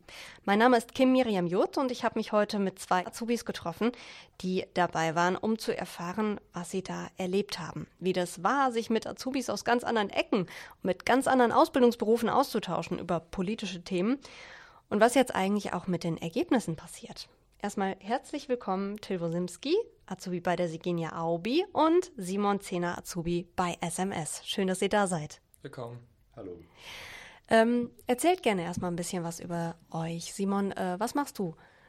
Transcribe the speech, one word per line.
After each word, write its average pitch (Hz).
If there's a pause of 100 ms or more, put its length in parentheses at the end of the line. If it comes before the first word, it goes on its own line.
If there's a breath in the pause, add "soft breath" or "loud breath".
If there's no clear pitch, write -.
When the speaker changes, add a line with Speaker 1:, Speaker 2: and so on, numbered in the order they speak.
(440 loud breath)
Speaker 1:
Mein 208
Name 247
ist -
Kim 262
Miriam 226
Jutt 214
und 269
ich 240
habe 226
mich 220
heute 208
mit 190
zwei 180
Azubis 233
getroffen, 196 (500 loud breath)
die 185 (100)
dabei 160
waren, 180
um 220
zu -
erfahren, 190 (140)
was 175
sie 185
da 175
erlebt 190
haben. 160 (100)
Wie 180
das 180
war, 269
sich 226
mit 220
Azubis -
aus 202
ganz 240
anderen 214
Ecken, 214 (360 loud breath)
mit 185
ganz 262
anderen 247
Ausbildungsberufen 233
auszutauschen 180
über 175
politische 185
Themen 202 (720 loud breath)
und 208
was 240
jetzt 254
eigentlich 202
auch -
mit 175
den 165
Ergebnissen 214
passiert. - (320)
Erstmal 196
herzlich 269
willkommen, 202
Till 180
Wosimski, 175 (300)
Azubi 180
bei 175
der 175
Sigenia 170
Aubi, 170
und 330
Simon 202
Zehner, 175
Azubi 175
bei 175
S 170
M 196
S. -
Schön, -
dass 185
ihr 196
da 208
seid. 160 (220)
Speaker 2:
Willkommen. 120 (380)
Speaker 3:
Hallo. 104 (880 loud breath)
Speaker 1:
Ähm, 233 (160)
erzählt 320
gerne 190
erstmal 175
ein 175
bisschen 170
was 170
über 170 (140)
euch. 165
Simon, 196
äh, 180
was 220
machst 285
du? 170 (320 soft breath)